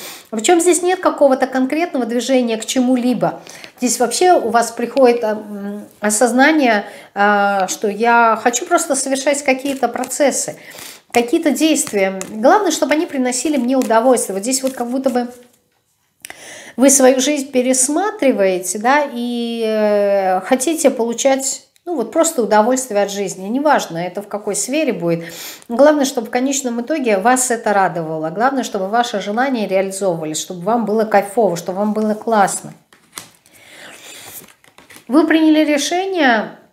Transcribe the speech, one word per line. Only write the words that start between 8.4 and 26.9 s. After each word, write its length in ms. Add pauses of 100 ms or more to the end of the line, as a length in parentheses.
хочу 260
просто 280
совершать 480
какие-то 460
процессы, 680 (560)
какие-то 380
действия. 760
Главное, 420
чтобы 220
они 140
приносили 500
мне 200
удовольствие. 580
Вот 80
здесь 200
вот 120
как 140
будто 220
бы 180 (1500)
вы 140
свою 300
жизнь 320
пересматриваете, 1300
да, 320
и, 560
э, 760
хотите 480
получать, 800 (180)
ну, 100
вот 160
просто 300
удовольствие 600
от 80
жизни. 380
Неважно, 480
это 240
в 80
какой 260
сфере 380
будет. 320 (460)
Главное, 340
чтобы 220
в 40
конечном 520
итоге 340